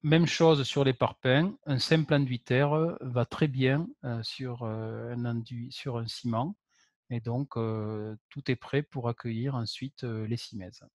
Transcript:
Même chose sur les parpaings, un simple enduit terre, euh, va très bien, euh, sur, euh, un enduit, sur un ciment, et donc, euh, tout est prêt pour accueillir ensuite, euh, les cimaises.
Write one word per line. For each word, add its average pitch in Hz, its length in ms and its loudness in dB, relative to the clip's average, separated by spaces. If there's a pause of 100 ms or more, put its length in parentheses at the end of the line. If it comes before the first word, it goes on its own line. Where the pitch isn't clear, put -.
Même 160 260 6
chose 156 360 6
sur 139 200 2
les 135 100 4
parpaings, 139 600 2 (100)
un 135 140 0
simple 160 340 4
enduit 131 280 2
terre, 143 320 2
euh, 160 260 0
va 123 260 0
très - 220 0
bien, 135 400 2 (160)
euh, 117 180 -4
sur, 123 420 -8
euh, 113 520 -6
un 120 80 -4
enduit, 117 480 -6
sur 123 260 -6
un 117 100 -4
ciment, 120 500 -2 (520)
et 117 120 -4
donc, 120 340 -4
euh, 107 640 -4 (120)
tout - 220 -6
est 123 60 2
prêt - 260 -2
pour 123 240 -6
accueillir 117 480 -4
ensuite, 123 480 -6
euh, 110 240 -6
les 117 80 -2
cimaises. 95 480 -12 (120)